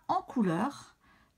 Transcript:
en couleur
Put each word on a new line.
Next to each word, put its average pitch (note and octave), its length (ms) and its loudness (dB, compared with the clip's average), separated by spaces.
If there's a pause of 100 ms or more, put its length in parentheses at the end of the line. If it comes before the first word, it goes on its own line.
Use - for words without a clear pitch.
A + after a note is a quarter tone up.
en F#4 140 0
couleur G#3 720 -2 (420)